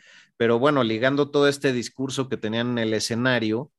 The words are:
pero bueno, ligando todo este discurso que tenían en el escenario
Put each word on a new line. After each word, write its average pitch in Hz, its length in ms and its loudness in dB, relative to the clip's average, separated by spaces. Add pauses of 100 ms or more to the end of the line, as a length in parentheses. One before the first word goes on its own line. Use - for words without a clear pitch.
(380)
pero 117 200 2
bueno, 139 260 4
ligando 131 460 0
todo 143 180 2
este 139 260 0
discurso 131 540 -6
que 110 100 -6
tenían 117 340 -2
en 120 80 -2
el 110 160 0
escenario 117 840 -2